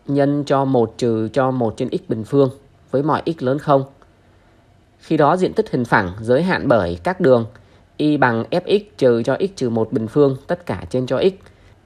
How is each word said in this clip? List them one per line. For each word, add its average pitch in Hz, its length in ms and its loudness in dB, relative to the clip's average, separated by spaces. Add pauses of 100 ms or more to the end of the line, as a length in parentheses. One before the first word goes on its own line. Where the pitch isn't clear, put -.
nhân 143 380 0
cho 135 200 0
một 120 320 0
trừ 110 360 -2
cho 131 180 0
một 117 260 -2
trên 127 140 -6
x - 180 -8
bình 110 160 -4
phương 139 260 2 (400)
với 135 120 0
mọi 147 240 -2
x 165 160 -6
lớn 131 160 -2
không. 139 260 2 (1120)
Khi - 180 -4
đó, 151 200 4
diện 185 160 0
tích 214 180 0
hình 127 140 -2
phẳng 101 360 0
giới 123 220 2
hạn 135 260 -2
bởi 87 360 2
các 185 160 -4
đường 123 260 4 (500)
y 151 200 0
bằng 120 340 0
F(x)trừ 143 720 0
cho 131 180 -2
x 190 160 -6
trừ 123 140 -4
một 113 220 -2
bình 110 160 -4
phương, 139 280 2 (100)
tất 175 200 -6
cả 98 240 -6
trên 127 160 -4
cho 127 140 -2
x, 190 120 2 (540)